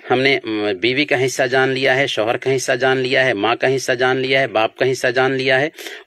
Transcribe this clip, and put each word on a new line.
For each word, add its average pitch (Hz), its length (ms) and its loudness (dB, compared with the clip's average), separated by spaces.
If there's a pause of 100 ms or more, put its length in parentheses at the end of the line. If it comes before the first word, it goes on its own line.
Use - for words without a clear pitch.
हमने, 131 360 2
म, 107 280 -2
बीवी 123 320 0
का 143 120 0
हिस्सा 131 300 0
जान 131 240 2
लिया 131 220 0
है, 139 140 0
शौहर 120 300 -2
का 131 140 -2
हिस्सा 131 240 0
जान 131 220 0
लिया 131 260 0
है, 127 100 2
माँ 104 220 0
का 131 120 -2
हिस्सा 131 280 0
जान 127 220 0
लिया 131 220 0
है, 135 80 0
बाप 107 300 0
का 135 80 0
हिस्सा 131 260 0
जान 131 220 0
लिया 131 240 2
है 151 140 -2 (360)